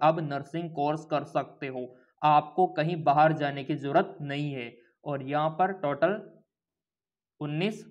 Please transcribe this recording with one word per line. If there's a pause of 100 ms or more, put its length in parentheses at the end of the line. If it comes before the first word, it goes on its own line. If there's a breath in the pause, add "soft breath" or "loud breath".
अब
nursing
course
कर
सकते
हो, (260 soft breath)
आपको
कहीं
बाहर
जाने
की
ज़रूरत
नहीं
है। (340 soft breath)
और
यहाँ
पर
total (1300)
उन्नीस